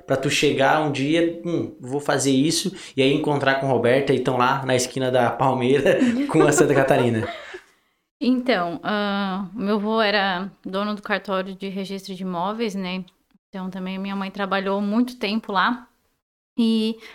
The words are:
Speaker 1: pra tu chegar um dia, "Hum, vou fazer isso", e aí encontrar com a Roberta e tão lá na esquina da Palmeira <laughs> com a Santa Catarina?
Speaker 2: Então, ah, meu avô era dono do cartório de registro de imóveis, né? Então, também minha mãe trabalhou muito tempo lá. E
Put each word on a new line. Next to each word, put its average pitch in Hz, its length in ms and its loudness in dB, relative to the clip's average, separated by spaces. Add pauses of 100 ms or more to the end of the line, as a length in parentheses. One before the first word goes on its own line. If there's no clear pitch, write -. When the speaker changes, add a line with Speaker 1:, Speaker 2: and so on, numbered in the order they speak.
Speaker 1:
pra 139 80 0
tu 139 140 -2
chegar 139 540 2
um 147 100 -2
dia, 165 500 0
"Hum, 170 380 -4
vou 135 200 -6
fazer 139 320 0
isso", 160 380 2 (240)
e 135 60 0
aí 139 140 4
encontrar 135 460 2
com 139 60 -2
a 135 40 0
Roberta 131 420 2
e 127 80 2
tão 127 160 0
lá 131 300 2
na 131 100 2
esquina 127 340 -2
da 123 200 4
Palmeira 131 680 2
<laughs> 254 300 0
com 156 140 4
a - 100 6
Santa 143 220 4
Catarina? 123 520 2 (960)
Speaker 2:
Então, 226 600 0
ah, 202 720 -2
meu 208 220 -2
avô 214 240 0
era 196 500 0 (140)
dono 202 300 -4
do 208 80 -10
cartório 190 520 -4
de 190 140 -10
registro 196 460 -8
de 180 80 -10
imóveis, 190 520 -4
né? 185 300 -6 (440)
Então, 185 220 -10
também 185 280 -8
minha 196 180 -6
mãe 196 140 -6
trabalhou 196 500 -2
muito 220 360 0
tempo 208 360 -4
lá. 208 360 0 (680)
E 226 400 2 (160)